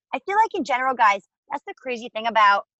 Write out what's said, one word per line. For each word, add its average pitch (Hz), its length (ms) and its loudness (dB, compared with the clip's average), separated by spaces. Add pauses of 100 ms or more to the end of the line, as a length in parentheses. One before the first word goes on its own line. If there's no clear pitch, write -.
(140)
I 269 120 -6
feel 392 100 -4
like 440 200 2
in 330 100 -4
general, 262 300 -2
guys, 208 260 2 (280)
that's - 180 -10
the 403 100 -12
crazy 240 320 -10
thing 220 180 -6
about, 208 380 4 (140)